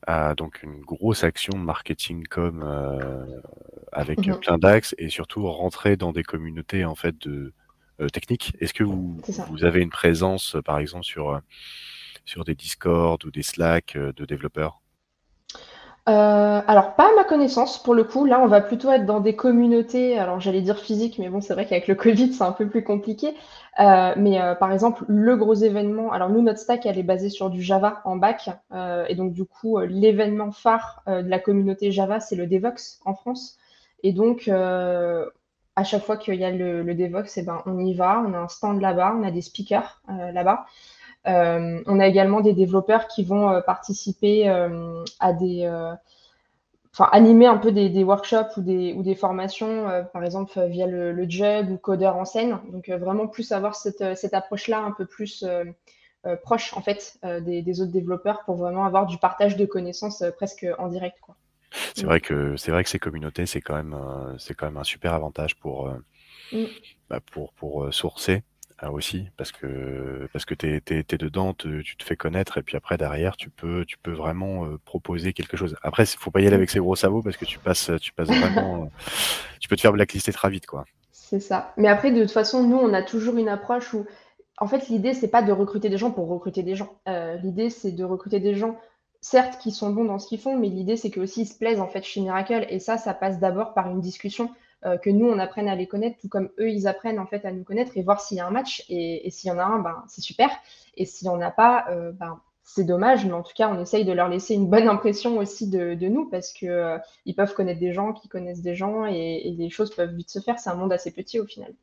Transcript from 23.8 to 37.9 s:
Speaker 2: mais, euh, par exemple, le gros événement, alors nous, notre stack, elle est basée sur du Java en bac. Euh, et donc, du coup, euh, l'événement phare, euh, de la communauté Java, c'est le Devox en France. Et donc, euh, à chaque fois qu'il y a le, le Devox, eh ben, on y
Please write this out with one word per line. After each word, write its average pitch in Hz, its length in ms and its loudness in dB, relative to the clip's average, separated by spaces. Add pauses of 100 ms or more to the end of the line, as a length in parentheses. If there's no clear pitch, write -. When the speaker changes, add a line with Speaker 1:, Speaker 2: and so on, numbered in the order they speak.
Speaker 2:
mais, 196 240 4
euh, 180 120 2
par 190 200 2
exemple, 226 340 2
le 214 300 6
gros 214 160 4
événement, 208 580 2
alors 185 180 0
nous, 220 120 6
notre 220 180 4
stack, 240 260 0
elle 196 120 0
est 185 60 -2
basée 185 260 0
sur 196 200 -4
du 180 120 -6
Java 196 420 2
en 185 140 -4
bac. 208 320 0 (240)
Euh, 180 340 -4
et 180 80 -2
donc, 185 160 -2
du 180 140 -6
coup, 220 340 -2
euh, 185 60 0
l'événement 208 640 2
phare, - 560 0
euh, 185 140 0
de 180 80 -6
la 185 100 2
communauté 196 540 2
Java, 196 260 0
c'est 226 160 -6
le 175 120 -4
Devox 190 580 -2
en 190 80 -4
France. - 440 -10 (460)
Et 196 80 4
donc, 226 380 2
euh, 180 800 0 (480)
à 190 80 2
chaque 202 180 0
fois 214 140 -2
qu'il 208 180 -4
y 185 80 -2
a 185 80 0
le, 180 320 -2
le 170 120 -2
Devox, 180 420 -4
eh 180 60 -6
ben, 170 220 -8
on 185 140 -4
y 185 140 0